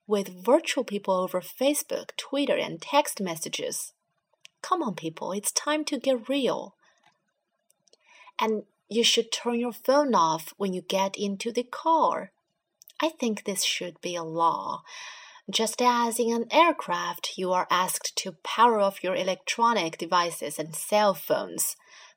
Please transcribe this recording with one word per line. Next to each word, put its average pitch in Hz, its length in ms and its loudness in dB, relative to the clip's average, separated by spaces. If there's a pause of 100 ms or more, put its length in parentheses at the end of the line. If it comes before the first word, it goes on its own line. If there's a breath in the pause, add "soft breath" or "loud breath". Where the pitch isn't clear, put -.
with 190 380 -2
virtual 277 400 4
people 202 300 -2
over 180 260 0
Facebook, - 760 -2
Twitter, - 400 -2
and 160 240 -4
text - 400 2
messages. - 720 -6 (720)
Come 359 180 0
on, 226 140 -2
people, 160 380 -8
it's 202 180 -4
time 302 360 -2
to 277 120 -4
get 247 300 -2
real. 226 480 -2 (1600 loud breath)
And 220 240 0 (260)
you 226 140 2
should 226 300 2
turn 240 260 -2
your 240 140 -2
phone 269 420 2
off 160 420 2
when 196 160 -2
you 180 100 -6
get 190 360 -2
into 202 320 -4
the 247 140 -2
car. 277 640 2 (720)
I 302 60 2
think 220 340 -4
this 190 220 -4
should - 360 -6
be 175 140 -6
a 170 80 -6
law. 165 600 0 (680 loud breath)
Just 220 320 0
as 240 380 2
in 233 120 2
an 233 200 -2
aircraft, 180 840 2
you 185 140 -2
are 180 220 2
asked 180 460 -2
to 180 260 -6
power 226 340 6
off 196 240 2
your 180 140 0
electronic 185 800 0
devices 170 640 0
and 156 160 -8
cell 208 360 4
phones. 117 640 -2 (420 loud breath)